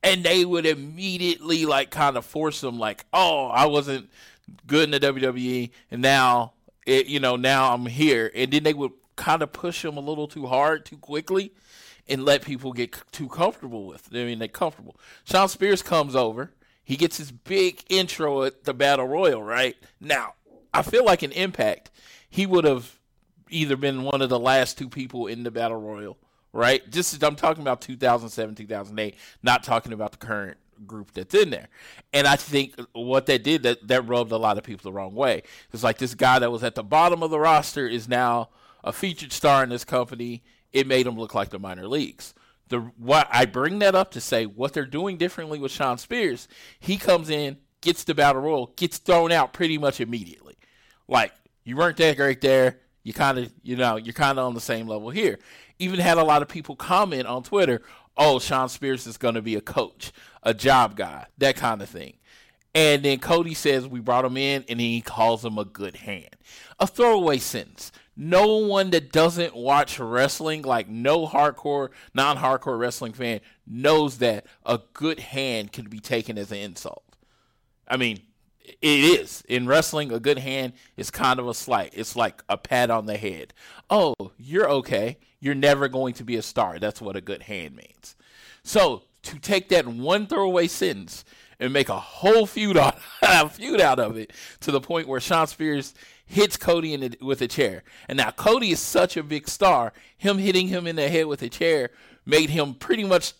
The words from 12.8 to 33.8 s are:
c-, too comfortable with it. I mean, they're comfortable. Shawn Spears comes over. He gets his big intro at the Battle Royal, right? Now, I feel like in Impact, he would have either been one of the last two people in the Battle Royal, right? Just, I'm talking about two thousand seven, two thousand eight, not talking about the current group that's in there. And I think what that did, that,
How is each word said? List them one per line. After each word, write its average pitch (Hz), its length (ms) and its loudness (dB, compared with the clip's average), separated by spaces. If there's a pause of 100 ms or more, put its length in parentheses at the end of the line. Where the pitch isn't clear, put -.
c-, - 60 -16 (100)
too 143 180 -12
comfortable 127 580 -4
with 76 260 -20
it. 120 80 -6
I 120 60 -4
mean, 120 120 -8
they're 113 100 -6
comfortable. - 520 -8 (240)
Shawn 196 240 2
Spears 190 340 0
comes 147 320 -2
over. 123 380 -2 (300)
He 135 140 -6
gets 160 220 0
his 147 120 -14
big 185 580 -2
intro 160 540 -2
at 135 220 -4
the 139 100 -4
Battle 135 320 2
Royal, 147 340 2
right? 117 360 -2 (240)
Now, 123 340 -4 (400)
I 160 80 2
feel 240 220 2
like 190 180 4
in 143 80 -6
Impact, 175 600 -4 (360)
he 190 180 -2
would 180 180 4
have 131 340 0 (500)
either 151 280 0
been 135 260 -2
one 139 200 0
of 131 60 0
the 123 120 2
last 131 360 2
two 135 120 -10
people 123 400 -10
in 113 160 -10
the 117 80 -6
Battle 113 240 -4
Royal, 107 420 -12 (340)
right? 120 380 0
Just, 160 320 -4
I'm 147 140 0
talking 160 260 0
about 127 180 -2
two 131 160 -14
thousand 120 340 0
seven, 107 260 -8
two 107 100 -18
thousand 104 320 -10
eight, 104 160 -6 (260)
not 123 220 2
talking 117 300 -4
about 107 180 -8
the - 80 -20
current 104 380 -10 (280)
group 104 280 -18
that's 92 220 -12
in 196 160 4
there. 107 180 -10 (440)
And 143 140 2
I 143 80 6
think 139 400 -2 (180)
what 127 340 -2
that 127 180 2
did, 147 180 0
that, 120 240 -2